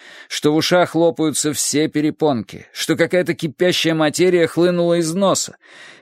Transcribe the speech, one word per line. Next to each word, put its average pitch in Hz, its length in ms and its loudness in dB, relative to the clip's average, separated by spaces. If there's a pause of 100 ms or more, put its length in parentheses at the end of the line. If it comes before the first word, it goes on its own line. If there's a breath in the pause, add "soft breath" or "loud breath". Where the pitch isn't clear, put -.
(300 loud breath)
что - 240 0
в - 20 2
ушах 160 400 2
лопаются 156 560 0
все 143 380 -2
перепонки, 147 800 -2
что - 240 -2
какая-то 170 380 0
кипящая 165 600 -2
материя 165 540 2
хлынула 175 480 0
из 165 180 -2
носа. 185 440 -2 (440 loud breath)